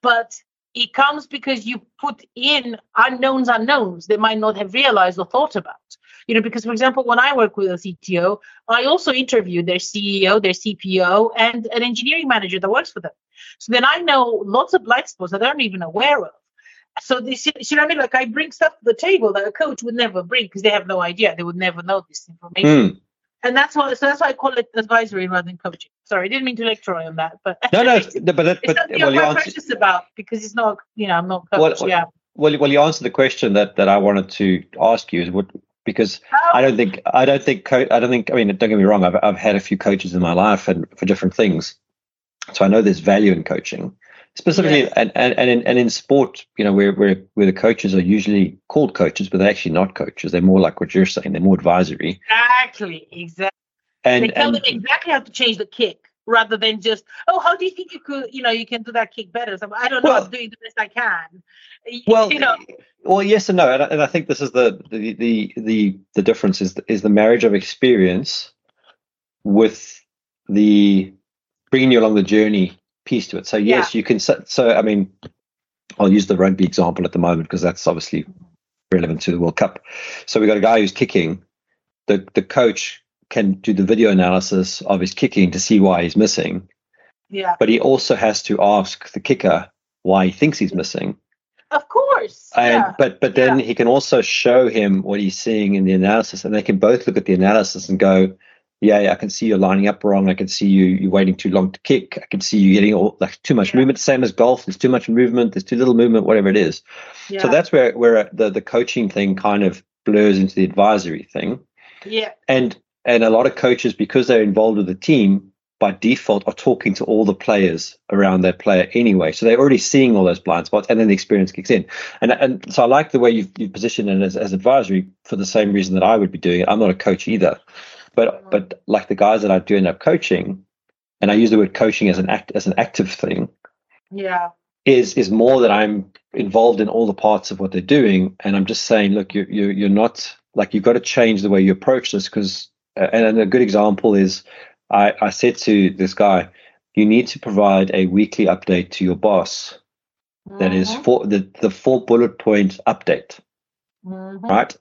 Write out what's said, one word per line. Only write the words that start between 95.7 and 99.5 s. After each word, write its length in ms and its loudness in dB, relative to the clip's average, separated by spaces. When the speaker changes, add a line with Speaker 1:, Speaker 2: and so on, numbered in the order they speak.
Speaker 2:
in 100 0
the 80 2
analysis, 500 0
and 100 -4
they 100 -2
can 160 0
both 280 2
look 80 -2
at 100 -2
the 80 2
analysis 540 0
and 120 -2
go, 360 4
"Yeah, 180 4
yeah, 140 2
I 20 -2
can 140 -10
see 160 -8
you're 140 0